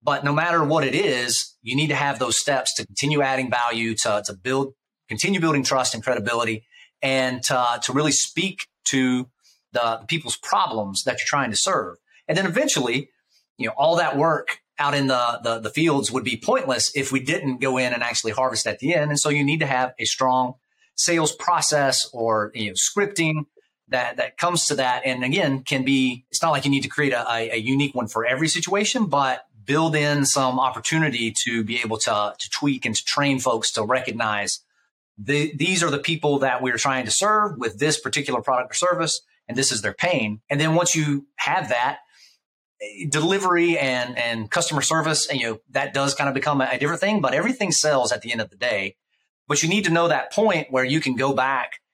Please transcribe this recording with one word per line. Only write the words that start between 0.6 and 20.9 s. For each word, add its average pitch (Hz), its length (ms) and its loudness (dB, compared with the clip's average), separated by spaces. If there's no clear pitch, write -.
what 151 200 2
it 127 100 0
is, 127 680 0
you 120 120 -4
need 151 120 2
to 147 80 0
have 139 240 0
those 120 180 0
steps 135 380 0
to 110 100 -6
continue 143 380 0
adding 131 260 0
value, 113 460 0
to, 104 320 0
to 104 60 -8
build, 135 420 -2
continue 180 300 0
building 156 240 2
trust 131 320 0
and 113 80 -8
credibility, 117 600 -2
and 131 440 0
to, 123 360 2
to - 100 -4
really 143 200 2
speak - 560 -2
to 127 420 0
the, 117 280 0
the 107 40 -20
people's 151 320 -4
problems 110 680 -2
that 127 80 0
you're - 120 -4
trying 135 240 0
to 101 80 -2
serve. 117 400 -2
And 156 100 0
then 190 80 0
eventually, 160 640 0
you 117 80 -6
know, 110 100 -4
all 160 200 4
that 156 200 2
work 151 440 0
out 143 160 0
in 139 140 2
the, 120 360 2
the, 117 160 -2
the 110 120 -6
fields 143 400 2
would 123 120 -2
be 113 140 -2
pointless 139 580 0
if 135 160 -2
we 131 80 0
didn't 135 400 -2
go 131 200 0
in 127 120 0
and 120 120 -2
actually 113 300 -2
harvest 123 340 0
at 107 100 -4
the 151 160 0
end. 151 160 2
And 143 100 0
so 156 100 0
you 147 140 2
need 156 180 2
to 147 60 -2
have 131 300 0
a 113 80 -4
strong 127 480 0